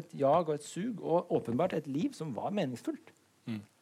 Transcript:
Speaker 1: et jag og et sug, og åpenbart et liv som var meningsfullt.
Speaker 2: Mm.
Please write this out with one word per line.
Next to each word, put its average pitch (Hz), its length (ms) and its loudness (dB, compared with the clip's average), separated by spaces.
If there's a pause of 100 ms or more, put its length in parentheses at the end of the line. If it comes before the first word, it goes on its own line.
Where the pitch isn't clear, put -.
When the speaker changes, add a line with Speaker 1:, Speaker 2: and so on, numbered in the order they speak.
Speaker 1:
et - 160 -12
jag 151 320 4
og 151 80 2
et 147 80 -8
sug, 202 360 -6
og 165 300 2
åpenbart 160 460 2
et 156 160 -2
liv 208 240 0
som 156 200 -6
var 110 200 -2
meningsfullt. 165 560 -4 (340)
Speaker 2:
Mm. 110 140 -4 (220)